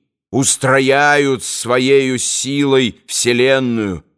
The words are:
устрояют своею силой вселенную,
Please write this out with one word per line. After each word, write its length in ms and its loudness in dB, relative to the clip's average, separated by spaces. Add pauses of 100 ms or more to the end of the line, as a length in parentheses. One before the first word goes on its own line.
(320)
устрояют 1120 2
своею 760 0
силой 880 -2
вселенную, 1000 -2 (120)